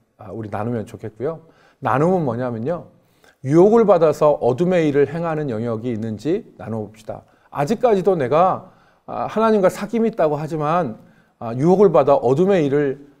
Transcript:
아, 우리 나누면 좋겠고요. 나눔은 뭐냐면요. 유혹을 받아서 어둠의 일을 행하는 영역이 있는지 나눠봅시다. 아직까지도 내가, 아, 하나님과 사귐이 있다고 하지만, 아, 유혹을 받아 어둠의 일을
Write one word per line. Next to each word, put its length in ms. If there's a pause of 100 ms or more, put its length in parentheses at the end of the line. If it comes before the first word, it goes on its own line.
(180)
아, 140
우리 180
나누면 380
좋겠고요. 540 (380)
나눔은 460
뭐냐면요. 600 (560)
유혹을 420
받아서 460
어둠의 580
일을 240
행하는 360
영역이 420
있는지 680
나눠봅시다. 640 (300)
아직까지도 640
내가, 560 (340)
아, 220
하나님과 400
사귐이 460
있다고 240
하지만, 600 (400)
아, 160
유혹을 380
받아 240
어둠의 500
일을 420 (120)